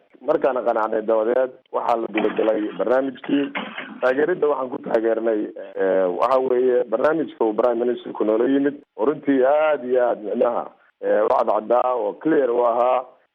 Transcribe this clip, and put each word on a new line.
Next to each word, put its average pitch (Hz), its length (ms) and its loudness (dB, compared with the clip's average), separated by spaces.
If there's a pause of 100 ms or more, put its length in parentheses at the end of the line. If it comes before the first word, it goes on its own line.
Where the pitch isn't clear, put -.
(220)
Markaana 139 400 0
qanacnay 110 400 0
dabadeed, 113 480 2 (220)
waxaa 120 240 0
la 113 100 -4
gudagalay 107 540 0 (180)
barnaamijkii. 135 640 0 (580)
Taageeridda 147 460 0
waxaan 131 220 -2
ku 147 80 -8
taageernay, 113 640 0 (340)
eh, 95 320 2 (140)
waxaa 131 180 4 (120)
weeye 123 340 2
barnaamijka 127 600 -2
uu 107 100 0
Prime 117 300 2
Ministerku 120 400 -4
noola 110 200 2
yimid, 139 320 0 (200)
oo 104 100 -2
runtii 143 380 0
aad 147 400 2
iyo 123 240 2
aad 107 140 -2
micnaha, 110 480 -2 (300)
eh, 101 240 2
u 117 40 2
cadcaddaa 120 640 0
oo 104 260 -2
clear 147 300 2
u 120 160 2
ahaa. 123 380 2 (300)